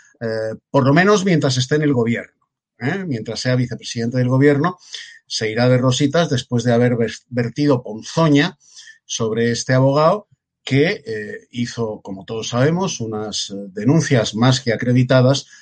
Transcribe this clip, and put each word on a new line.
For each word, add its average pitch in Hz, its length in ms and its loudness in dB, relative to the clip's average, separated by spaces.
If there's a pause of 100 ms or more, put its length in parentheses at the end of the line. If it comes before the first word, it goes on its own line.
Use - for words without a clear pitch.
(200)
eh, 110 360 -6 (140)
por 139 140 2
lo 139 80 4
menos 190 320 4
mientras 147 320 2
esté 131 200 0
en 156 60 0
el 143 120 2
gobierno, 117 540 -4 (300)
¿eh? 180 280 -4
Mientras 113 340 -8
sea 127 160 -2
vicepresidente 120 640 -4
del 123 100 0
gobierno, 143 480 2 (500)
se 110 240 -6
irá 120 200 2
de 127 80 4
rositas 139 500 2
después 123 360 -2
de 120 100 2
haber 120 220 2
ver-, 113 180 -2 (160)
vertido 123 520 0
ponzoña 147 760 0 (480)
sobre 117 460 -2
este 117 200 -2
abogado 147 560 2 (340)
que, 147 440 0
eh, 107 440 -12
hizo, 117 520 -6
como 95 240 -14
todos 113 240 -8
sabemos, 160 500 0
unas, 107 500 -8
eh, 98 40 -12 (140)
denuncias 117 680 0
más 123 260 2
que 117 140 -2
acreditadas 127 720 2 (160)